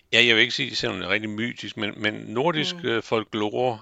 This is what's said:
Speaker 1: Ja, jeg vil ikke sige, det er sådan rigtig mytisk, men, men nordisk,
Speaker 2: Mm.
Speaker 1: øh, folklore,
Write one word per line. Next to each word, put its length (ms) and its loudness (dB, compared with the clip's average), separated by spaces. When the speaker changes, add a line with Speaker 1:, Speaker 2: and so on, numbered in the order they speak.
Speaker 1:
Ja, 120 8
jeg 100 6
vil 80 6
ikke 120 2
sige, 120 -2
det 60 -8
er 40 -6
sådan 320 -2
rigtig 220 0
mytisk, 460 -6
men, 260 -4
men 120 0
nordisk, 600 -2
Speaker 2:
Mm. 80 -10
Speaker 1:
øh, 180 0
folklore, 800 -2